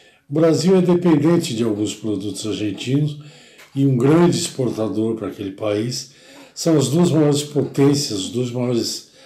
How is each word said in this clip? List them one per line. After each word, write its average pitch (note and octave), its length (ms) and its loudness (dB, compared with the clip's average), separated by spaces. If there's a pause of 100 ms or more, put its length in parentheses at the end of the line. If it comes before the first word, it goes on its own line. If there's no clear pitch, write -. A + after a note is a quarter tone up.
(300)
o C#3+ 40 -6
Brasil D#3+ 420 4
é F#3 40 6
dependente E3+ 720 2
de A2+ 100 -2
alguns G#2 300 -2
produtos G#2 520 -6
argentinos G#2+ 720 -4 (580)
e C#3 80 2
um C3+ 120 2
grande D#3+ 420 4
exportador A2 800 -4
para G#2 100 -8
aquele G2 240 -10
país G#2+ 640 -6 (420)
são D#3+ 240 2
as B2 100 2
duas D#3 220 2
maiores D3 320 2
potências, C#3 800 0
os F#2+ 100 -8
dois A#2+ 220 -4
maiores, B2 580 -4 (140)